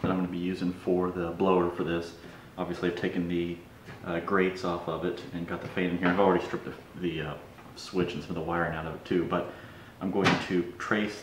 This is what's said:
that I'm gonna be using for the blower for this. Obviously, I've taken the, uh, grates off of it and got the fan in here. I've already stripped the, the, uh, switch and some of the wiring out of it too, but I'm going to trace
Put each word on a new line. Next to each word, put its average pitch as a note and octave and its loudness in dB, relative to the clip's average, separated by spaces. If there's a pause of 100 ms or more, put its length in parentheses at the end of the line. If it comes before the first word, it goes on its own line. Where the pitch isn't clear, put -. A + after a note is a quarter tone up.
that - 2
I'm F#2 2
gonna F#2 2
be F2+ -4
using F2+ 0
for F2+ 2
the F2 -2
blower F#2 6
for F2+ -2
this. E2+ -2 (420)
Obviously, F2 0
I've - -2
taken F2+ 0
the, F2 0 (480)
uh, E2+ -2
grates F#2 2
off E2+ -2
of D#2+ -2
it F2 -2 (140)
and E2+ -4
got E2+ -4
the - -8
fan F2+ 0
in F2 0
here. F2 4
I've F2+ 4
already F#2 6
stripped - -6
the, B1+ -8 (280)
the, D#2+ -2
uh, D2 -6 (420)
switch - -2
and D2+ -6
some - -10
of F2 -4
the E2 -2
wiring E2 0
out D#2+ -4
of D#2+ -6
it - -12
too, F2+ 2
but E2+ 0 (480)
I'm F#2+ 0
going F#2 4 (180)
to F2+ 2 (160)
trace G#2 -2